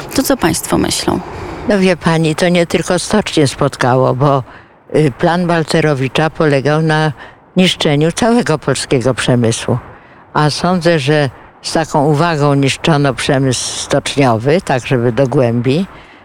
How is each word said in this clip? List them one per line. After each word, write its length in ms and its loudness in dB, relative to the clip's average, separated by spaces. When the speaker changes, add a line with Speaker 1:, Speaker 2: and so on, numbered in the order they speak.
Speaker 1:
to 80 2
co 140 0
państwo 400 -2
myślą? 420 -2
Speaker 2:
No 100 2
wie 180 2
pani, 380 0
to 140 2
nie 160 2
tylko 340 -2
stocznie 480 0
spotkało, 680 0
bo, 300 2
y, 220 2
plan 300 0
Balcerowicza 840 0
polegał 520 0
na 300 0
niszczeniu 560 2
całego 480 0
polskiego 540 -2
przemysłu. 640 0
A 160 2
sądzę, 500 0
że 300 2
z 120 -10
taką 320 0
uwagą 480 2
niszczono 600 0
przemysł 680 -2
stoczniowy, 840 0
tak 260 -2
żeby 240 0
do 160 0
głębi, 580 0